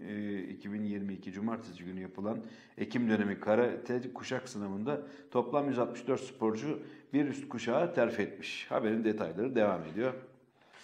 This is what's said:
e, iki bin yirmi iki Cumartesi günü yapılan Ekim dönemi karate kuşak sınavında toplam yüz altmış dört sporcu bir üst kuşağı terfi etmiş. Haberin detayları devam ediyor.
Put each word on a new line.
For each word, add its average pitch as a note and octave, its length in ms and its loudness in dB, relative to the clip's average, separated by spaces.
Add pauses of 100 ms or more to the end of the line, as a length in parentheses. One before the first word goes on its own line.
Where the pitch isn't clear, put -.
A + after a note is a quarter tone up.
e, G#2 360 -4
iki G2+ 300 -10
bin G#2+ 100 -4
yirmi G2+ 300 -4
iki F#2 180 -10
Cumartesi G2+ 520 -6
günü F#2 160 -8
yapılan G2 400 -4 (380)
Ekim A2+ 320 0
dönemi G2+ 300 4
karate A#2+ 760 2
kuşak - 360 -6
sınavında G#2+ 520 -4 (300)
toplam C#3 360 2
yüz B2 120 2
altmış - 280 -2
dört B2+ 140 4
sporcu A2 580 0 (340)
bir C#3+ 140 4
üst - 220 -6
kuşağı B2 440 2
terfi A#2 280 4
etmiş. - 480 -6
Haberin A2 340 2
detayları G#2+ 520 0
devam G2 280 4
ediyor. G#2+ 300 -2 (720)